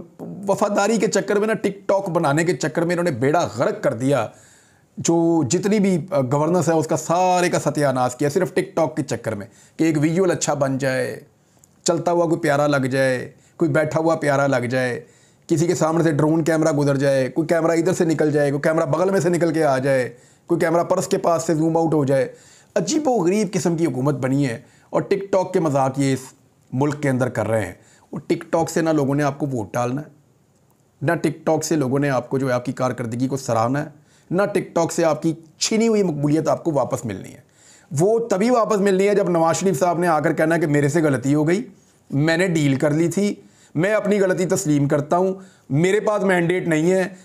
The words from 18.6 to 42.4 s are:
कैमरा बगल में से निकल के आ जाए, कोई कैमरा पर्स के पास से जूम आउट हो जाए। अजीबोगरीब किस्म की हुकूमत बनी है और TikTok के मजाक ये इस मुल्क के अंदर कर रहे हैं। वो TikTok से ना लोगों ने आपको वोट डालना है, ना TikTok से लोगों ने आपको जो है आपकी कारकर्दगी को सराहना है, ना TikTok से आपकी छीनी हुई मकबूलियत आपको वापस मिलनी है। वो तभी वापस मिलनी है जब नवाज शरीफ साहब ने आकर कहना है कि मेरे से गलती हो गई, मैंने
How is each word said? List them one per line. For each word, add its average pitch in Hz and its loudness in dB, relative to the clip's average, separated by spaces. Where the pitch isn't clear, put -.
कैमरा 160 0
बगल 160 0
में 190 2
से 180 2
निकल 170 0
के 160 0
आ 135 2
जाए, 127 0
कोई 170 2
कैमरा 170 2
पर्स 180 0
के 196 0
पास 165 0
से 170 2
जूम 160 0
आउट 165 2
हो 151 2
जाए। 131 0
अजीबोगरीब 214 0
किस्म 170 -2
की 165 0
हुकूमत 135 0
बनी 135 0
है 120 -6
और 160 -2
TikTok 190 -2
के 190 2
मजाक 135 0
ये 135 2
इस 127 -2
मुल्क 143 0
के 143 -2
अंदर 127 0
कर 113 -4
रहे 110 0
हैं। 92 -10
वो 151 -10
TikTok - -2
से 170 -2
ना 160 0
लोगों 139 0
ने 147 0
आपको 143 -2
वोट 120 -6
डालना 123 -2
है, 151 -14
ना 165 -2
TikTok 156 -2
से 165 -2
लोगों 135 0
ने 143 0
आपको 131 -2
जो 135 -2
है 123 0
आपकी 123 -4
कारकर्दगी 123 -4
को 131 -4
सराहना 120 0
है, 151 -8
ना 196 0
TikTok 170 -2
से 170 -2
आपकी 156 0
छीनी 220 0
हुई 214 2
मकबूलियत 156 0
आपको 143 0
वापस 135 -2
मिलनी 98 -8
है। - -20
वो 196 2
तभी 226 0
वापस 220 2
मिलनी 196 2
है 208 2
जब 196 2
नवाज 165 2
शरीफ 180 0
साहब 175 0
ने 180 0
आकर 156 2
कहना 160 0
है 165 2
कि 170 0
मेरे 147 2
से 160 2
गलती 135 2
हो 151 2
गई, 180 0
मैंने 165 2